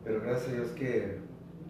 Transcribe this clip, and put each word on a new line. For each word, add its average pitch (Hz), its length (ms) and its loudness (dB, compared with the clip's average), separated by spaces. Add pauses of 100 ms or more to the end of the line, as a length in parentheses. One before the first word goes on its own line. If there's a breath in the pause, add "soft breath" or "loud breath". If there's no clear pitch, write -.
Pero 110 180 2
gracias 123 260 2
a 131 80 0
Dios 120 160 0
que 113 460 2 (520)